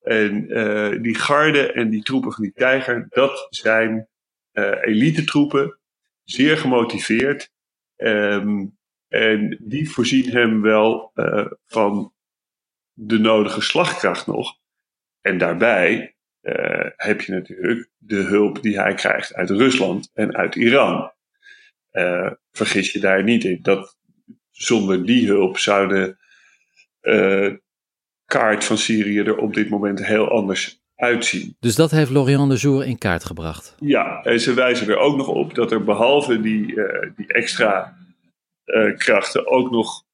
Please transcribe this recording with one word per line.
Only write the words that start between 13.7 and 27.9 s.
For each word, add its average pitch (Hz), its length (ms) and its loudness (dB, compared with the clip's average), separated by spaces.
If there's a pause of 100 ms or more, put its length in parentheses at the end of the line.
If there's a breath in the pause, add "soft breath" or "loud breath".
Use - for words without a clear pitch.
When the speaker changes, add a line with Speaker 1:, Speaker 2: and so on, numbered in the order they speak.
Speaker 1:
nog. - 300 -6 (640)
En 95 160 -2
daarbij, 92 760 0 (260)
eh, - 540 -4
heb 104 260 -4
je 98 100 -10
natuurlijk 92 680 -4
de 104 240 -4
hulp 101 400 2
die 104 180 -2
hij 101 140 0
krijgt - 400 -4
uit 92 160 -6
Rusland 101 640 0
en 107 220 -4
uit - 200 -2
Iran. 117 560 2 (800 soft breath)
Eh, 90 400 -2 (200)
vergis 101 400 -2
je 104 80 -6
daar 98 240 2
niet 113 200 2
in 90 180 -2
dat 95 360 -2 (540)
zonder 95 540 0
die 117 220 4
hulp 101 300 2
zou 98 300 2
de, 95 300 0 (840 soft breath)
eh, 98 540 2 (720)